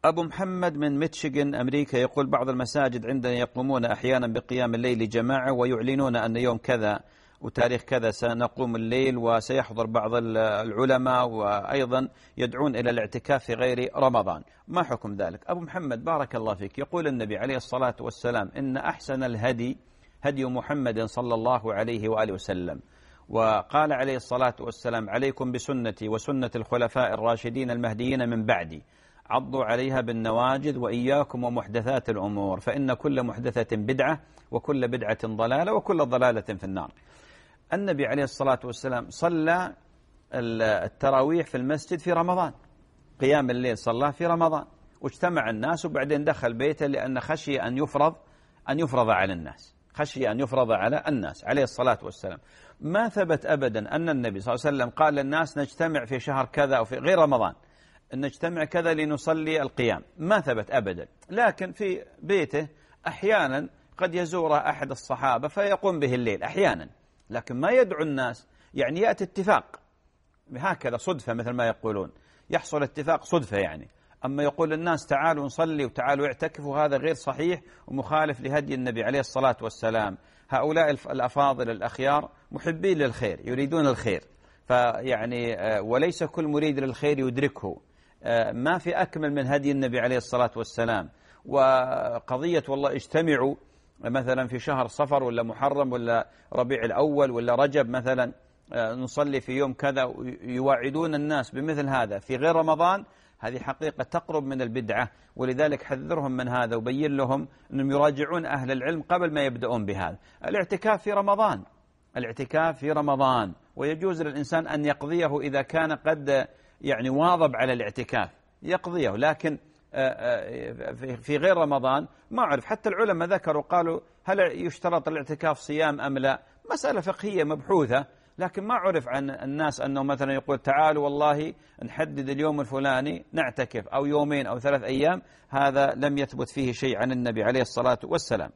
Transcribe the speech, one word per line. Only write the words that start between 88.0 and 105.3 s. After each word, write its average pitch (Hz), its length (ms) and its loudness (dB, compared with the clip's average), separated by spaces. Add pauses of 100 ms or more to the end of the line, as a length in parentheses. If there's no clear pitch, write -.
آه، 117 300 2
ما 139 260 0
في 170 240 -2
أكمل 156 300 -2
من 139 140 0
هدي 139 240 2
النبي 131 300 0
عليه 127 160 2
الصلاة 123 400 0
والسلام. 113 520 -2 (380)
وقضية 131 1200 2
والله 139 240 0
اجتمعوا 143 640 2 (460)
مثلا 127 460 0
في 123 120 -6
شهر 131 280 0
صفر 139 360 2
ولا 120 200 0
محرم 135 500 0
ولا 117 360 0 (240)
ربيع 123 320 0
الأول 139 460 4
ولا 120 240 0
رجب 135 340 4
مثلا، 127 440 0 (400)
آه، 113 220 0
نصلي 135 460 -2
في 127 120 -8
يوم 135 200 0
كذا، 131 420 0 (280)
يواعدون 135 720 0
الناس 147 360 -2
بمثل 143 380 -2
هذا 117 300 0
في 131 180 -6
غير 156 200 4
رمضان، 165 480 4 (340)
هذه 120 200 -6
حقيقة 135 460 -6
تقرب 156 400 -4
من 135 180 -4
البدعة، 117 480 -2 (260)